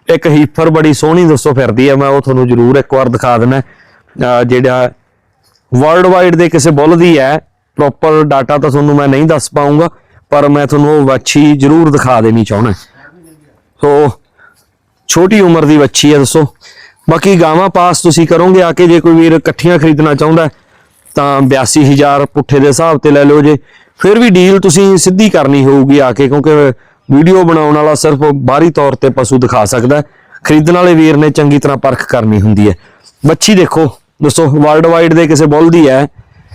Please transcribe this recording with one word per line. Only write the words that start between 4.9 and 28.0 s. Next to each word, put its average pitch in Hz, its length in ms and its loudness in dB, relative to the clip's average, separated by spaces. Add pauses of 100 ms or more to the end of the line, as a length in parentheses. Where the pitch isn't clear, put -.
ਵਰਲਡ 160 300 2
ਵਾਈਡ 180 300 0
ਦੇ 170 140 0
ਕਿਸੇ 160 220 -2
ਬੁੱਲ 156 280 0
ਦੀ 170 200 2
ਹੈ, 139 200 -2 (360)
ਪ੍ਰੋਪਰ 156 480 -2
ਡਾਟਾ 143 340 -2
ਤਾਂ 147 120 -4
ਤੁਹਾਨੂੰ 147 260 0
ਮੈਂ 143 120 0
ਨਹੀਂ 139 180 0
ਦੱਸ 160 300 -2
ਪਾਊਂਗਾ, 147 340 0 (400)
ਪਰ 143 200 0
ਮੈਂ 143 180 0
ਤੁਹਾਨੂੰ 147 320 0
ਉਹ 139 60 0
ਵੱਛੀ 147 520 0
ਜ਼ਰੂਰ 151 340 2
ਦਿਖਾ 127 300 0
ਦੇਣੀ 113 220 0
ਚਾਹੁੰਦਾ। 107 280 -2 (1120)
ਸੋ 147 300 0 (960)
ਛੋਟੀ 190 340 0
ਉਮਰ 165 240 2
ਦੀ 151 120 2
ਵੱਛੀ 147 360 0
ਹੈ 151 40 2
ਦੋਸਤੋ। 143 280 0 (640)
ਬਾਕੀ 170 320 0
ਗਾਵਾਂ 165 280 0
ਪਾਸ 180 320 -2
ਤੁਸੀਂ 165 260 0
ਕਰੋਗੇ 180 360 2
ਆ 170 80 0
ਕੇ, 175 160 0
ਜੇ 170 120 2
ਕੋਈ 165 140 2
ਵੀਰ 165 180 2
ਇਕੱਠੀਆਂ 165 480 -2
ਖਰੀਦਣਾ 151 360 0
ਚਾਹੁੰਦਾ 160 340 0 (680)
ਤਾਂ 143 260 -2
ਬਿਆਸੀ 131 420 0
ਹਜ਼ਾਰ 139 420 0
ਪੁੱਠੇ 143 340 -4
ਦੇ 139 80 2
ਹਿਸਾਬ 160 300 0
ਤੇ 151 140 -2
ਲੈ 143 140 2
ਲਿਓ। 147 160 2
ਜੇ 147 160 2 (400)
ਫਿਰ 208 220 0
ਵੀ 240 100 2
ਡੀਲ 185 300 2
ਤੁਸੀਂ 190 380 2
ਸਿੱਧੀ 185 320 0
ਕਰਨੀ 139 360 0
ਹੋਊਗੀ 139 340 2
ਆ 127 120 0
ਕੇ, 135 160 -2
ਕਿਉਂਕਿ 143 240 -2 (600)
ਵੀਡੀਓ 170 320 2
ਬਣਾਉਣ 156 320 0
ਵਾਲਾ 151 200 0
ਸਿਰਫ 151 220 -2 (180)